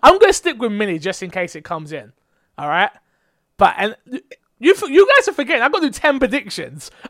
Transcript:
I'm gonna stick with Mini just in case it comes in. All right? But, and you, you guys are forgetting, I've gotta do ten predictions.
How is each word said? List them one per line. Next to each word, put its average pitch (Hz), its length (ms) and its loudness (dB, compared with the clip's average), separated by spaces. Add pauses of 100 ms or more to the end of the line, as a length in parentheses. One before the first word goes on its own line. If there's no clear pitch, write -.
I'm 339 160 8
gonna 403 160 6
stick 269 280 -4
with 233 100 -2
Mini 202 280 -4
just 180 240 -6
in 175 80 -12
case 180 240 -8
it 156 100 -18
comes 156 260 -10
in. 131 220 -14 (440)
All 147 120 -10
right? 175 220 0 (680)
But, 185 200 4
and 208 180 -4 (640)
you, 320 160 4 (120)
you 381 300 4
guys 508 100 2
are 403 60 -4
forgetting, 277 300 -2
I've 294 100 2
gotta 339 140 0
do 240 40 -2
ten 277 280 -2
predictions. 202 720 -6 (200)